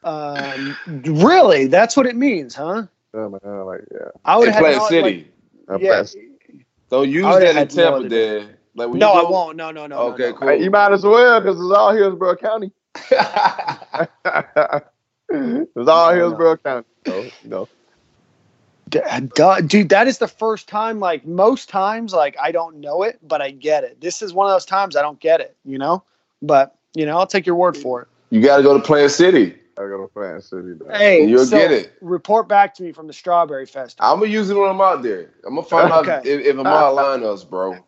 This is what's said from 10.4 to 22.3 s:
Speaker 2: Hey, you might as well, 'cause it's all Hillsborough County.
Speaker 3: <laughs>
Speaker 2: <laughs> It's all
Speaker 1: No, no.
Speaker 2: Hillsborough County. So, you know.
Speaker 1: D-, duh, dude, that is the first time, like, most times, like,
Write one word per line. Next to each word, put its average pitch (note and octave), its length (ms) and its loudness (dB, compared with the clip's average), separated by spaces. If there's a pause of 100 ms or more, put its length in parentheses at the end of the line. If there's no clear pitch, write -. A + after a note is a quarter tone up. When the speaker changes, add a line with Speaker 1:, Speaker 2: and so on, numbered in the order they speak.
Speaker 2:
Hey, D#3 140 2
you F#3 80 -2
might G3+ 220 4
as F#3+ 120 0
well, A#3 360 6
'cause F#3+ 180 -2
it's F3+ 160 -4
all G#3 200 4
Hillsborough F#3 420 0
County. G#3+ 340 -8 (400)
Speaker 3:
<laughs> - 1040 -2 (120)
Speaker 2:
<laughs> D3+ 580 -2 (520)
It's A#3 540 -4
all E3 220 4
Speaker 1:
No, - 0 -
no. F3 40 4
Speaker 2:
Hillsborough E3 440 0
County. B2+ 280 -8 (200)
So, F#2+ 160 -8 (200)
you A2+ 60 -20
know. G2+ 180 -10 (1200)
Speaker 1:
D-, D3 100 -2 (340)
duh, F#3 280 4
dude, F3+ 260 0
that G3 180 4
is C4 120 -4
the - 100 -4
first A3 400 -6
time, A3 320 -6
like, E3 260 -4
most F#3+ 440 0
times, G#3 420 -4
like, D3 260 -2